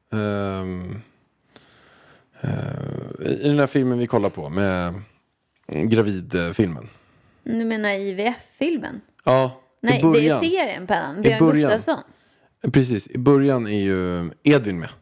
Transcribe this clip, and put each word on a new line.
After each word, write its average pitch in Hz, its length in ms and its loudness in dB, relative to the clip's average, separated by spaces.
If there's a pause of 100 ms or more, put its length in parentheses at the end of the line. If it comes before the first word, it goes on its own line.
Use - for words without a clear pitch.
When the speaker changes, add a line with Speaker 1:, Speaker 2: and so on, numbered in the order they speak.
(120)
Speaker 1:
Ehm, 98 920 -4 (1400)
eh, - 920 -6
i - 160 0
den 147 120 4
här 139 80 4
filmen 127 320 2
vi 120 80 -2
kollar 104 220 2
på 76 200 -10
med 90 440 0 (760)
gravidfilmen. 87 1200 -2 (540)
Speaker 2:
Du 226 220 -4
menar 214 260 -4
I 196 220 -4
V 196 100 -6 (140)
F-filmen? - 640 -6 (220)
Speaker 1:
Ja, 131 380 2 (180)
Speaker 2:
Nej, 147 200 2
Speaker 1:
i - 20 0
början. 165 400 4
Speaker 2:
det 330 60 -2
är - 20 0
serien, 254 380 -4
Perran. 170 320 -2
Speaker 1:
I - 20 -6
Speaker 2:
Björn 220 180 2
Speaker 1:
början. 151 320 4
Speaker 2:
Gustafsson. 226 320 -2 (680)
Speaker 1:
Precis, 123 340 2
i - 100 -8
början 135 500 4
är 104 120 0
ju 90 500 0 (140)
Edvin 113 360 2
med. 78 100 -10 (120)